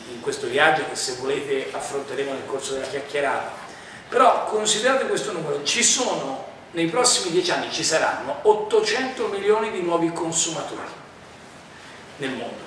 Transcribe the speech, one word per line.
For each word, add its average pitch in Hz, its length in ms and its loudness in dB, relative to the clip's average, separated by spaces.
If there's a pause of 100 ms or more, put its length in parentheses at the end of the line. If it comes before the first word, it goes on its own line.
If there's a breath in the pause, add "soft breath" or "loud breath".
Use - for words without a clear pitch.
(140)
in 120 80 -12
questo 131 260 -2
viaggio 151 420 4
che - 60 -6
se 123 240 -4
volete 139 520 -2
affronteremo 135 600 -4
nel 131 160 -6
corso 135 260 -4
della 135 140 -4
chiacchierata, 139 640 -2 (580 loud breath)
però - 360 6
considerate 214 600 4
questo 208 260 0
numero, 147 320 -4
ci 233 200 2
sono, 151 640 0 (240)
nei 165 160 0
prossimi 185 440 2
dieci 180 200 2
anni 127 200 -2
ci 160 120 -4
saranno - 580 0
ottocento 220 880 2
milioni 208 420 2
di 190 140 -4
nuovi 170 280 2
consumatori - 760 -4 (1300 loud breath)
nel 135 140 -4
mondo, 110 360 -8